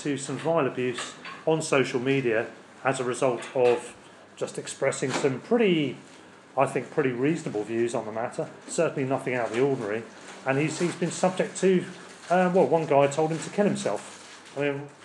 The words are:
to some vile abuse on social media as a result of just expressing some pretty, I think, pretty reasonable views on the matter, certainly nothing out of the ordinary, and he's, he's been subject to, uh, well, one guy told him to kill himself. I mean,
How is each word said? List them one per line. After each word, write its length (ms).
to 140
some 200
vile 300
abuse 480
on 140
social 400
media 460
as 160
a 40
result 380
of 400
just 200
expressing 540
some 300
pretty, 560
I 100
think, 260
pretty 180
reasonable 540
views 300
on 120
the 60
matter, 360
certainly 400
nothing 260
out 140
of 80
the 60
ordinary, 420
and 120
he's, 200
he's 160
been 160
subject 520
to, 220
uh, 240
well, 120
one 200
guy 220
told 240
him 80
to 100
kill 160
himself. 880
I 40
mean, 220